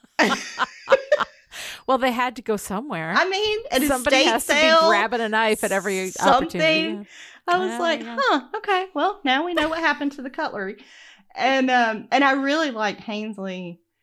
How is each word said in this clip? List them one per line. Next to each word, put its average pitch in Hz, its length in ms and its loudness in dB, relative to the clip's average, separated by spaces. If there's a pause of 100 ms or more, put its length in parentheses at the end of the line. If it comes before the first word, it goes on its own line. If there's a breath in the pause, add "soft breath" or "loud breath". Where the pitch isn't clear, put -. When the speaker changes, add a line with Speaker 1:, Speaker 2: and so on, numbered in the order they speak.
(200)
Speaker 1:
<laughs> 233 100 4 (1600 loud breath)
Speaker 2:
Well, 262 120 2
they 254 160 0
had 247 240 -4
to 240 40 -14
go 220 140 -2
somewhere. 196 600 -6
Speaker 1:
I 339 120 2
mean, 427 320 -2 (100)
at 254 120 0
his 294 80 2
Speaker 2:
Somebody 269 260 2
Speaker 1:
estate 262 160 4
Speaker 2:
has 226 140 0
Speaker 1:
sale, 320 340 4
Speaker 2:
to 320 60 6
be - 20 6
grabbing 226 320 2
a 226 80 -2
knife 220 380 0
at 196 80 0
every 190 380 -2
Speaker 1:
something. - 220 4 (280)
Speaker 2:
opportunity. 320 480 0 (360 loud breath)
Speaker 1:
I 349 120 2
was 370 140 -2
Speaker 2:
Yeah, 349 80 -6
Speaker 1:
like, 330 220 -2
Speaker 2:
yeah. 466 200 -12
Speaker 1:
"Huh, 381 200 2 (140)
okay, 381 380 -2
well, 370 320 -2
now 269 200 0
we 359 80 -6
know 311 140 0
what 320 120 -4
happened 294 340 -2
to 277 80 -14
the 269 80 -10
cutlery." 208 480 -6 (580 loud breath)
And, 262 340 2
um, 233 400 2
and 269 140 4
I 269 100 6
really 285 380 0
liked 214 300 -4
Hainsley. 190 800 -8 (220)